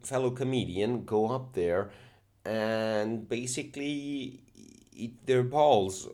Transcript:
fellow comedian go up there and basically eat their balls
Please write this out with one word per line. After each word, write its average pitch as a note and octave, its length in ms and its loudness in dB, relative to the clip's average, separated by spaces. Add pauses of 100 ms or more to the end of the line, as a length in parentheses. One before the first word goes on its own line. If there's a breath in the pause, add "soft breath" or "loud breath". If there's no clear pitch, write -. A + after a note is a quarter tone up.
fellow C3 300 0
comedian A#2 720 -2
go A2 260 2
up C3 240 -6
there F2+ 360 0 (560 loud breath)
and A2 840 -2
basically C#3+ 1120 -6 (540)
eat - 320 -12
their B2+ 180 4
balls B2 720 4